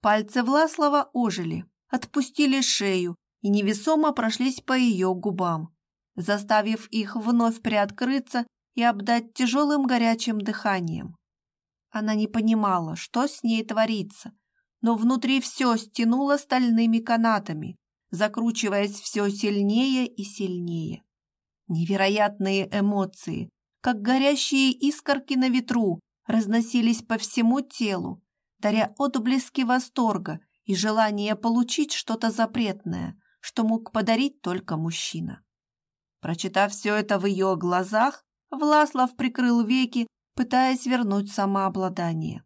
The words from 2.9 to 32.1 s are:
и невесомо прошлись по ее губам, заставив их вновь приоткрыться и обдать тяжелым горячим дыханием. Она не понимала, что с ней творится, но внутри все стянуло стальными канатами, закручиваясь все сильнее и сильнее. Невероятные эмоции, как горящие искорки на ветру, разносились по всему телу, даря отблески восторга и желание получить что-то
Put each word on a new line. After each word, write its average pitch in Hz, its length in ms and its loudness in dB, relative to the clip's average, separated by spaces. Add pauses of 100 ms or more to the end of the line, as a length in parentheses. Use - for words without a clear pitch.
и 202 80 -2
невесомо 214 640 2
прошлись 247 500 -2
по 262 120 -2
ее 196 400 2
губам, 175 600 -4 (420)
заставив 208 720 0
их 214 260 -4
вновь 233 460 2
приоткрыться 240 840 -2 (300)
и 233 80 0
обдать 233 500 0
тяжелым 277 500 2
горячим 226 560 0
дыханием. 196 760 -4 (760)
Она 214 260 -2
не 214 120 0
понимала, 202 680 0
что 240 320 -2
с - 160 -8
ней 226 220 0
творится, 220 680 -2 (500)
но 226 140 4
внутри 254 460 2
все 247 360 0
стянуло 254 600 0
стальными 233 640 2
канатами, 220 760 -2 (340)
закручиваясь 208 880 -2
все 202 300 -2
сильнее 214 760 0
и - 160 -10
сильнее. 175 800 -6 (640)
Невероятные 196 1040 0
эмоции, 202 800 -2 (320)
как 220 200 0
горящие 269 680 2
искорки 277 640 -2
на 254 160 2
ветру, 233 500 0 (260)
разносились 226 760 2
по 226 160 -4
всему 233 440 2
телу, 202 640 -4 (360)
даря 214 380 0
отблески 262 640 0
восторга 226 800 0 (260)
и 190 100 0
желание 214 600 0
получить 233 580 0
что-то - 380 -2